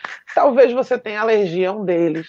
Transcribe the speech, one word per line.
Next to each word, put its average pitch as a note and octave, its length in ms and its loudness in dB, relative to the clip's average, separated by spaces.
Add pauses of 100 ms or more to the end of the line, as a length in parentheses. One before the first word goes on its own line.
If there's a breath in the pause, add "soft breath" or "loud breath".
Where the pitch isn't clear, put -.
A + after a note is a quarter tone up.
(340 loud breath)
Talvez B3 400 4
você B3+ 240 -4
tenha G#3+ 240 -8
alergia F#3+ 480 0
a - 20 -6
um G#3 140 -8
deles, E3 420 -2